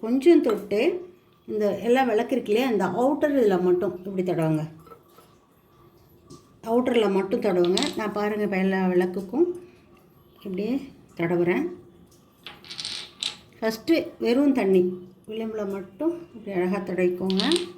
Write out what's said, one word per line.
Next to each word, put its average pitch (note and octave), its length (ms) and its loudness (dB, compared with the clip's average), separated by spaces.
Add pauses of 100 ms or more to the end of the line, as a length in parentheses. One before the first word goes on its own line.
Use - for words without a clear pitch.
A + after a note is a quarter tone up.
கொஞ்சம் C4+ 420 6
தொட்டு G#3 340 0 (720)
இந்த G#3+ 120 0 (240)
எல்லா B3+ 220 6
விளக்கு A#3 260 0
இருக்கு G#3 160 -2
இல்லையா, B3 220 2
இந்த F#3+ 120 2 (160)
அவுட்டர் C#4+ 380 2
இதுல G3+ 180 4 (100)
மட்டும் F3+ 260 2 (140)
இப்படி F#3 220 -4
தடவுங்க. D#3+ 340 0 (2000)
அவுட்டர்ல A#3+ 360 2 (120)
மட்டும் G3 280 -2
தடவுங்க. F3+ 340 2 (200)
நான் G#3 180 -4
பாருங்க, G#3 300 -2
இப்ப F#3+ 180 0
எல்லா F#3+ 160 0 (120)
விளக்குக்கும் F#3+ 540 0 (960)
இப்படியே G3+ 280 -4 (460)
தடவுறேன். F3 440 0 (2000)
ஃபஸ்ட்டு A3+ 440 0 (200)
வெறும் B3+ 360 2
தண்ணி F#3+ 240 4 (460)
விளிம்புல A3 320 -6 (160)
மட்டும் D4+ 360 -6 (200)
இப்படி G3+ 240 -12
அழகா F#3 200 0 (100)
தடவிக்கோங்க. F#3 560 0 (320)